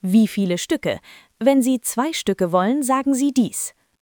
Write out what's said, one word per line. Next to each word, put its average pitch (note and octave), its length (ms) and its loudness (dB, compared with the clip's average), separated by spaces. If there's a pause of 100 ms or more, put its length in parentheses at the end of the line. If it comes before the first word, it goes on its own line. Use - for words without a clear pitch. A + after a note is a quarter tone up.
wie G#3 260 4
viele F3+ 320 -2
Stücke? D#3 400 -4 (400)
Wenn C4+ 240 4
Sie B3+ 180 0
zwei C#4+ 320 -4
Stücke F#3+ 380 -2
wollen, G3+ 320 0
sagen C4 320 0
Sie C4+ 180 0
dies. - 400 -2 (300)